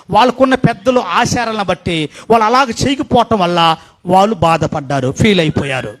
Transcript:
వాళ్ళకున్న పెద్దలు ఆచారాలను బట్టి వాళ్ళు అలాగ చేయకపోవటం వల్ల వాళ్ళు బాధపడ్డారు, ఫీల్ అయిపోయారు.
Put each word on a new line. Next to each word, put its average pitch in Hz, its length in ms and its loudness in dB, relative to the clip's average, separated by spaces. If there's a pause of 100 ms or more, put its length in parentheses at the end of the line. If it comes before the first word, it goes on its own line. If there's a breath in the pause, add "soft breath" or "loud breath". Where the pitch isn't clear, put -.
(100)
వాళ్ళకున్న 247 440 2
పెద్దలు 247 460 0
ఆచారాలను 220 640 -2
బట్టి 170 440 -4 (220 loud breath)
వాళ్ళు 226 140 4
అలాగ 240 260 2
చేయకపోవటం 240 680 -2
వల్ల 170 380 2 (300 loud breath)
వాళ్ళు 190 280 2
బాధపడ్డారు, 147 800 -2
ఫీల్ 202 280 2
అయిపోయారు. 131 600 -4